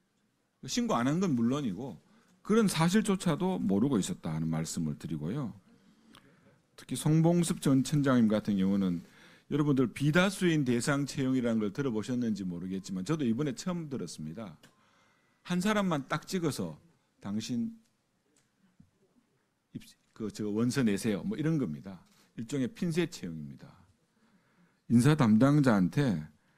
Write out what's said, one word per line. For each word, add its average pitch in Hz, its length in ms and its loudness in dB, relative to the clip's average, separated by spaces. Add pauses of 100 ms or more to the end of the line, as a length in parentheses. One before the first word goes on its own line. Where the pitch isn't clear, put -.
(640)
신고 233 300 0
안 120 120 2
한 156 140 2
건 185 120 2
물론이고 117 680 -2 (400)
그런 220 260 4
사실조차도 180 920 2
모르고 110 400 2
있었다 87 340 -4
하는 80 160 -2
말씀을 80 500 -4
드리고요. 92 580 -6 (1160)
특히 - 220 -10
송봉섭 165 640 2
전 135 240 4
천장님 135 420 4
같은 104 300 0
경우는 95 480 0 (440)
여러분들 139 440 2
비다수인 165 720 2
대상 131 400 0
채용이라는 127 520 0
걸 104 140 -2
들어보셨는지 113 720 -4
모르겠지만 92 600 -6
저도 151 180 -2
이번에 123 320 -2
처음 170 340 -8
들었습니다. 90 680 -10 (840)
한 180 200 -2
사람만 185 480 0
딱 156 180 -4
찍어서 123 540 -4 (400)
"당신 113 580 -6 (1900)
입-, 123 100 -14 (280)
그, 107 200 -8
저, 104 180 -6
원서 120 340 0
내세요." 101 400 0
뭐 98 140 -4
이런 156 200 0
겁니다. 92 480 -6 (300)
일종의 123 380 -4
핀셋 165 360 -2
채용입니다. 76 720 -14 (1080)
인사 123 260 6
담당자한테 117 1120 4 (300)